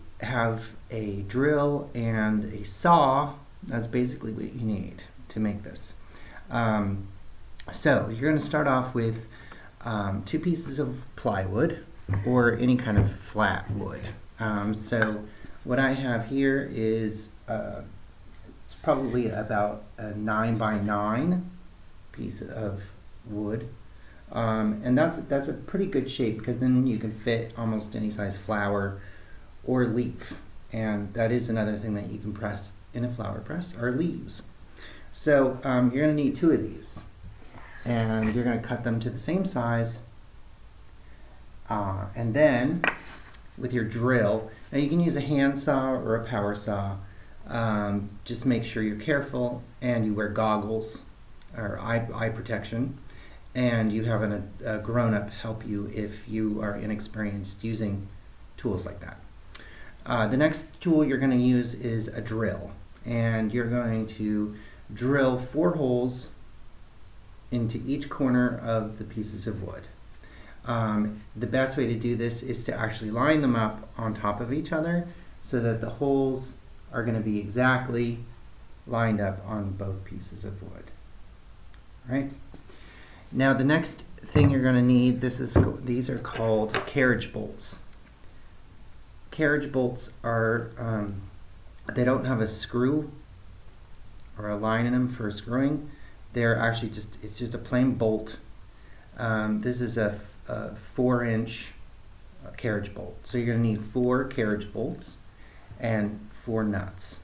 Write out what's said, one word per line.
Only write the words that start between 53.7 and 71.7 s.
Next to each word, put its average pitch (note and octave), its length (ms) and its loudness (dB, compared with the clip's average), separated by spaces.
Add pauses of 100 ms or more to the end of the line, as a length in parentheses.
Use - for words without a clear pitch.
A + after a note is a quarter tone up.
you A2 120 2
have A2 180 2
an, G#2 280 -2 (140)
a G#2+ 140 -2
grown-up A2+ 520 2
help A2+ 360 -8
you G#2 280 -4
if G#2 320 -6
you G#2+ 360 0
are G2+ 140 -2
inexperienced G#2 840 -4
using G#2+ 460 -2 (480)
tools F#2+ 300 -2
like - 140 -10
that. - 180 -12 (880)
Uh, A#2 200 4
the C3 100 2
next - 440 2
tool D#3 240 6
you're C3 140 4
gonna C3 180 6
use B2 380 6
is A2+ 340 -2
a - 120 -6
drill. G#2+ 500 -2 (340)
And A2+ 480 2
you're A#2 160 2
going A2+ 380 2
to G#2+ 500 0 (360)
drill B2+ 460 4
four D#3+ 340 2
holes B2+ 560 2 (1200)
into A#2 360 0
each C#3+ 220 -2
corner B2 500 4
of A2 400 0
the G#2 60 -8
pieces G2+ 420 -6
of F#2+ 160 -4
wood. - 260 -8 (760)
Um, G#2+ 560 0 (160)
the A#2 100 -2
best C3 300 2